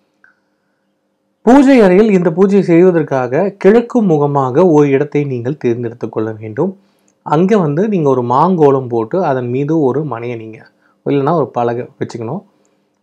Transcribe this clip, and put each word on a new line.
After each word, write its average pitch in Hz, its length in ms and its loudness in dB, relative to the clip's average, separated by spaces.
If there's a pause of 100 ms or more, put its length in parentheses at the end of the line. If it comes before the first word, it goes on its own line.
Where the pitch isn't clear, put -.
(1400)
பூஜை 262 400 6
அறையில் 202 300 4
இந்த 180 200 2
பூஜை 190 320 2
செய்வதற்காக 165 840 0
கிழக்கு 233 520 0
முகமாக 143 640 0
ஒரு 147 220 4
இடத்தை 147 340 -2
நீங்கள் 131 340 -6
தேர்ந்தெடுத்து 117 520 -6
கொள்ள 110 220 -6
வேண்டும். 110 480 -8 (420)
அங்க 185 360 2
வந்து 165 300 -2
நீங்க 170 220 0
ஒரு 131 120 0
மாங்கோலம் 139 680 2
போட்டு 117 360 -4
அதன் 131 240 -4
மீது 143 340 -2
ஒரு 135 220 -2
மனையை 120 340 -8
நீங்க 110 300 -18 (380)
இல்லைன்னா 143 280 -2
ஒரு 147 140 -2
பலகை 120 400 -6 (120)
வச்சுக்கணும். 120 440 -10 (600)